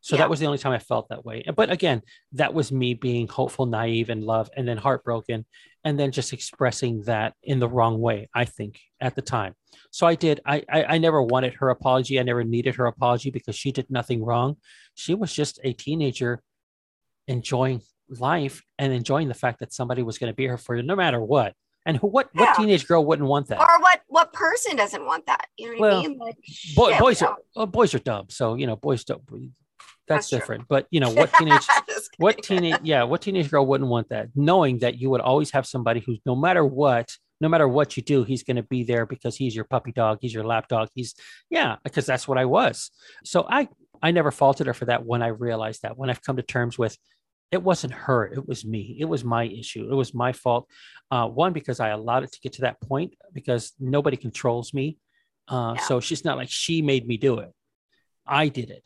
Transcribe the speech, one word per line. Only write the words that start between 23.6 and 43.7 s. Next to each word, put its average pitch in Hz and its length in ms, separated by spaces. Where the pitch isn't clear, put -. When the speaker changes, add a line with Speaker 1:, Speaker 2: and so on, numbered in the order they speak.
Speaker 2:
Or 339 200
what, 359 260
what 320 260
person 349 440
doesn't 202 280
want - 220
that? - 200
You - 100
know - 60
what - 80
Speaker 1:
Well, 202 180
Speaker 2:
I 180 40
mean? 269 160
Like, 226 180
Speaker 1:
bo-, 226 140
Speaker 2:
shit, - 100
Speaker 1:
boys 240 200
Speaker 2:
we 170 60
Speaker 1:
are, - 100
Speaker 2:
all 220 60
Speaker 1:
uh, 220 40
boys 208 280
are 135 40
dumb. 104 300
So, 113 260
you 135 140
know, 110 80
boys 135 280
don't, - 240
that's 127 220
Speaker 2:
That's 151 220
true. 127 100
Speaker 1:
different. 113 300
But, 139 240
you 165 80
know, 127 100
Speaker 2:
<laughs> - 40
Speaker 1:
what - 200
teenage, - 320
Speaker 2:
Just - 300
Speaker 1:
what 202 240
Speaker 2:
kidding. 185 200
Speaker 1:
teenage, 165 220
yeah, 147 180
what 135 200
teenage 180 280
girl 139 160
wouldn't 135 240
want 117 200
that? 110 260
Knowing 143 440
that 120 180
you 131 120
would 127 100
always 143 320
have 135 140
somebody 117 400
who's, 117 180
no 127 120
matter 170 280
what, 131 520
no 156 80
matter 160 180
what 135 300
you 123 80
do, 139 180
he's 123 220
gonna 123 180
be 123 220
there 117 200
because 123 300
he's 120 220
your 110 80
puppy 123 260
dog, 110 300
he's 120 120
your 110 120
lap 113 240
dog, 110 260
he's, 123 220
yeah, 208 260
'cause 139 140
that's 131 220
what 131 100
I 131 60
was. 185 480
So - 240
I, 269 200